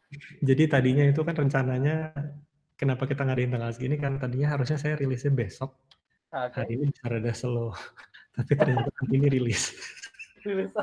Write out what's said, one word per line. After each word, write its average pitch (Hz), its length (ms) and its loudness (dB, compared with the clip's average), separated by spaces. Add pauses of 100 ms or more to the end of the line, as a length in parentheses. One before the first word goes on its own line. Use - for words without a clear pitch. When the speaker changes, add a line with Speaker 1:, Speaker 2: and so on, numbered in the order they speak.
Speaker 1:
<laughs> - 480 -6
Jadi 143 160 6
tadinya 135 400 4
itu 143 160 2
kan 165 80 -2
rencananya 143 800 0 (640)
kenapa 131 320 0
kita 127 160 -2
ngadain 127 240 2
tanggal 117 240 -2
segini, 127 240 -2
kan 139 240 -4
tadinya 131 320 0
harusnya 143 240 0
saya 147 240 -2
rilisnya 135 320 0
besok. 117 400 -2 (560)
Speaker 2:
Oke. 127 320 -4
Speaker 1:
Hari 117 160 -2
ini 143 160 0
bisa - 160 -6
rada 117 240 0
slow. 117 400 -2 (320)
<laughs> - 320 -16
Tapi - 160 0
ternyata 131 480 2
hari 135 160 0
ini 143 160 4
rilis. 120 400 0 (720)
Speaker 2:
Rilis. 190 240 -2 (140)